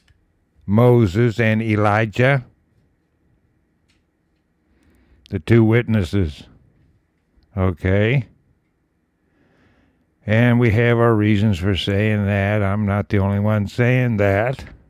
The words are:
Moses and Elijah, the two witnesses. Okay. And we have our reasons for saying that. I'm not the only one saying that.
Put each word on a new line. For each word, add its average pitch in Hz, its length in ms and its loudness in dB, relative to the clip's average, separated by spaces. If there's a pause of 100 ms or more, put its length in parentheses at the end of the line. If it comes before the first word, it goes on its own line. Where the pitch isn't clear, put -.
(680)
Moses 117 720 2
and 110 220 0
Elijah, 110 840 0 (2750)
the 98 80 -8
two 113 260 2
witnesses. 107 800 -2 (1120)
Okay. 101 680 -2 (2000)
And 117 340 2
we 117 120 2
have 120 260 2
our 117 160 2
reasons 104 440 2
for 98 160 -2
saying 104 520 -2
that. 101 360 -2
I'm 101 220 -2
not 101 240 -4
the 101 120 0
only 101 200 -2
one 104 260 -2
saying 123 520 -2
that. 101 440 -2 (280)